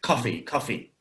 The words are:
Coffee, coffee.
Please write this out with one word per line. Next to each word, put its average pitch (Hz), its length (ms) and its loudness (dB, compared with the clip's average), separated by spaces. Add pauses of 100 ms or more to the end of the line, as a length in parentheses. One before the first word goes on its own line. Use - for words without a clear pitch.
Coffee, 120 400 2
coffee. - 580 -4